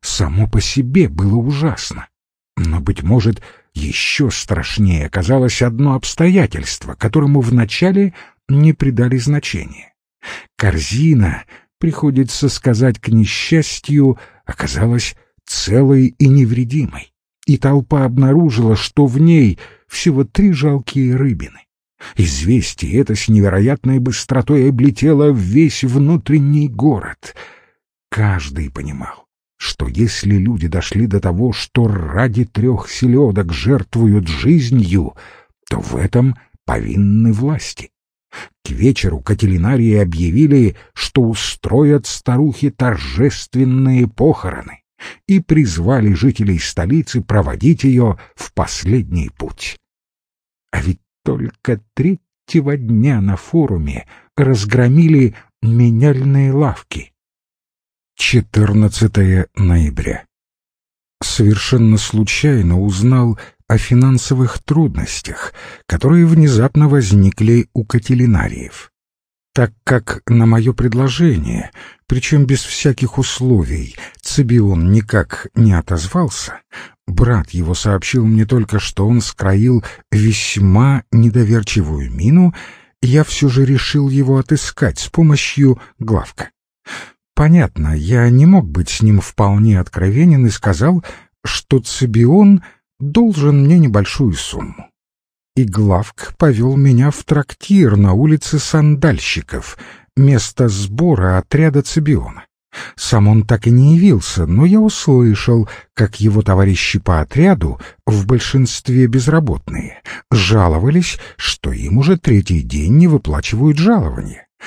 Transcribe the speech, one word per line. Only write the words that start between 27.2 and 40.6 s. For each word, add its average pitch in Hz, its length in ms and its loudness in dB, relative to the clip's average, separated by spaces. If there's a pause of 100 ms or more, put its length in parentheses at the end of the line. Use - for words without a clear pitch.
Каждый 78 600 -4
понимал, 69 560 -14 (300)
что - 320 -8
если 101 480 0
люди 95 320 0
дошли 95 380 -2
до 98 140 -2
того, 101 320 -2
что - 360 -2
ради 101 560 -2
трёх 113 440 -2
селёдок 120 640 0
жертвуют 104 760 0
жизнью, 117 840 0 (540)
то 55 120 -6
в 60 160 -8
этом 120 400 0 (280)
повинны 101 680 0
власти. 135 580 -6 (760)
К - 60 -12
вечеру 80 500 -2
Кателинарии 107 760 0
объявили, 101 840 2 (160)